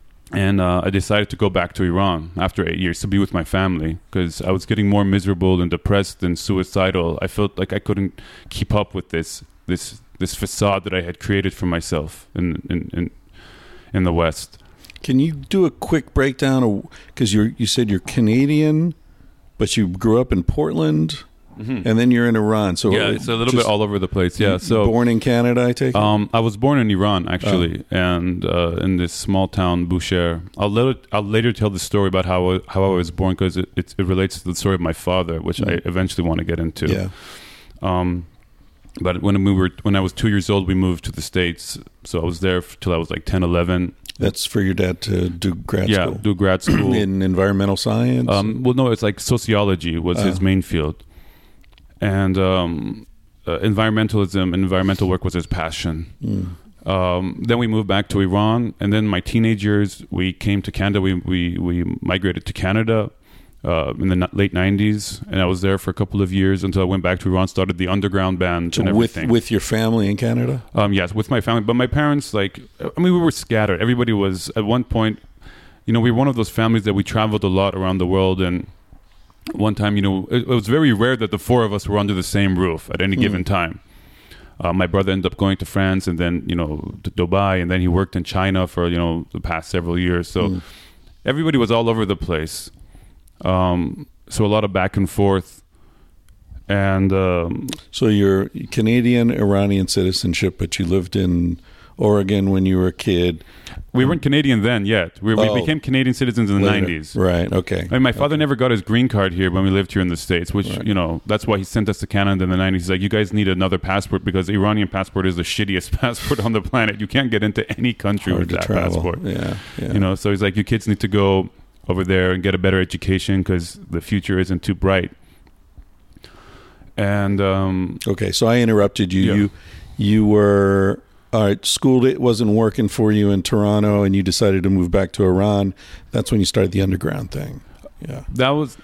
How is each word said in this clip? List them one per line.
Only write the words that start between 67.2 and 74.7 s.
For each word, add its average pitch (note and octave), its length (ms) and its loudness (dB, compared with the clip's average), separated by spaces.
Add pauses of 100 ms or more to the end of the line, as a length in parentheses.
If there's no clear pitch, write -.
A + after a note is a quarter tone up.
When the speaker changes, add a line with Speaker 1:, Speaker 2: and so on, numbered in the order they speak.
Speaker 1:
Iran, F#2 180 2
started F#2+ 300 -2
the F2+ 100 -2
underground F#2+ 500 0
band F2 380 -2
Speaker 2:
So - 60 0
Speaker 1:
and G2 160 2
Speaker 2:
with, A#2 180 2
Speaker 1:
everything. D#2+ 160 -4
Speaker 2:
with A#2 180 2
your G#2+ 120 0
family A2+ 480 0
in G2+ 80 -2
Canada? A#2+ 440 -2 (140)
Speaker 1:
Um, G#2 160 2
yes, F#2+ 240 0
with A2 160 -4
my B2 80 2
family. A2+ 220 0
But A2+ 140 0
my B2 120 2
parents, D3 460 0
like, G2 260 -4 (220)
I - 180 -8
mean, F3+ 140 4
we F3 60 4
were E3 120 2
scattered. G#2 500 0
Everybody A#2+ 300 2
was, F#2+ 460 0
at A2 80 0
one A#2+ 180 2